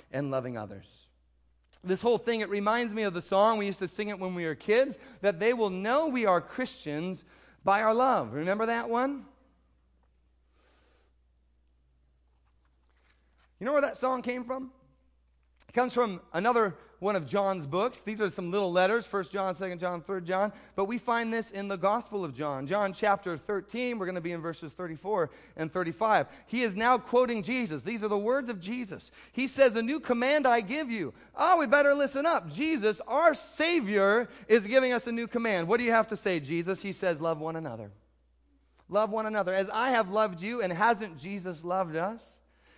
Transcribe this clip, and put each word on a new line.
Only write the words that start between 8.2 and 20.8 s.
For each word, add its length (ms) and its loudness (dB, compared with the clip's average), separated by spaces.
Remember 320 -2
that 240 -2
one? 360 -2
You 60 -6
know 80 0
where 80 6
that 160 0
song 240 -2
came 220 -4
from? 280 -8
It 60 -20
comes 200 2
from 280 0
another 420 2
one 160 0
of 120 -4
John's 400 0
books. 320 -2
These 220 -8
are 80 0
some 200 -8
little 220 0
letters, 340 2
First 260 -6
John, 220 -2
Second 260 -8
John, 220 -4
Third 240 -6
John. 260 0
But 100 0